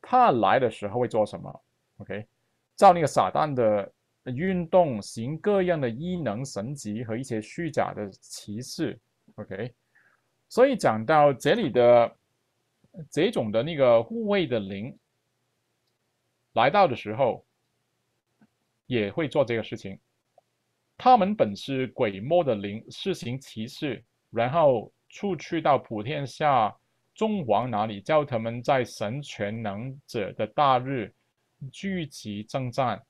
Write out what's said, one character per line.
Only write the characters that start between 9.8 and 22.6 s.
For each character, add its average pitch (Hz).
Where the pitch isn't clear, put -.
所 240
以 277
讲 113
到 147
这 151
里 202
的 120
这 185
种 127
的 113
那 165
个 120
护 226
卫 202
的 120
灵 101
来 117
到 190
的 131
时 107
候， 113
也 110
会 160
做 143
这 117
个 110
事 -
情。 98
他 254
们 202
本 107
是 131
鬼 104
魔 160
的 127
灵， 101